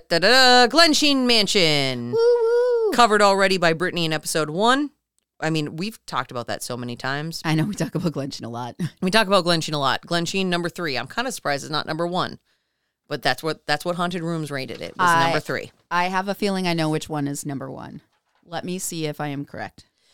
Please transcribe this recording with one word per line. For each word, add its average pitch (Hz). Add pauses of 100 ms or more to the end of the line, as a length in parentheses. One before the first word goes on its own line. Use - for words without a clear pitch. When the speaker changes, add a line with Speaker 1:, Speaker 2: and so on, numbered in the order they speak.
Speaker 1:
da, 170
da, 185 (380)
da, -
Glensheen 285
Mansion. 147
Speaker 2:
Woo, 440
woo. 480
Speaker 1:
Covered 214
already 196
by 165
Brittany 165
in 160
episode 151
one. 240 (500)
I 160
mean, 156
we've 202
talked -
about 120
that -
so 120
many 120
times. 147
Speaker 2:
I 160
know, 156
we 208
talk -
about 165
Glensheen 135
a 117
lot. 120 (140)
<laughs> -
Speaker 1:
We 185
talk 214
about 190
Glensheen 165
a 151
lot. 131
Glensheen, 170
number 170
three. 156
I'm 120
kinda 247
surprised 143
it's 135
not 151
number 160
one. 175 (680)
But -
that's 135
what, 156
that's 147
what 175
Haunted 175
Rooms 160
rated 131
it, 85
was 180
Speaker 2:
I 165
Speaker 1:
number 165
three. - (180)
Speaker 2:
I 175
have 190
a 190
feeling 190
I 170
know 160
which 156
one 147
is 143
number 135
one. - (440)
Let 165
me 180
see 165
if 147
I 147
am 143
correct. - (280)